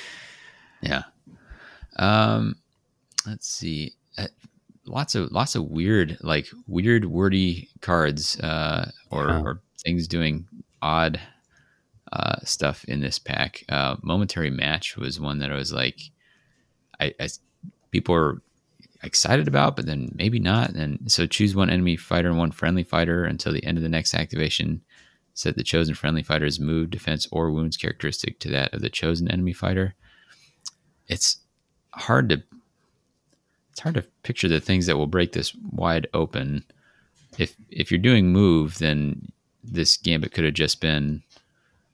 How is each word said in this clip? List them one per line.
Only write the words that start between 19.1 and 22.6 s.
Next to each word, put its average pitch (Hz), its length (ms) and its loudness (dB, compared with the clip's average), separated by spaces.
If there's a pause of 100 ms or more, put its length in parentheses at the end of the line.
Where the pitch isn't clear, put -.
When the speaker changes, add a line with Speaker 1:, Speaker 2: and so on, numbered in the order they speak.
Speaker 1:
about, 143 300 2
but - 100 -4
then 71 300 -4
maybe 110 240 0
not. 101 300 4
And 76 400 -4
so 87 160 2
choose 101 280 2
one 95 160 4
enemy 87 260 2
fighter 87 320 0
and 85 100 2
one 85 120 2
friendly 87 320 0